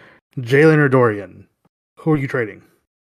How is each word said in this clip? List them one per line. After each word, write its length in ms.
Jalen 400
or 100
Dorian. 600
Who 140
are 60
you 100
trading? 340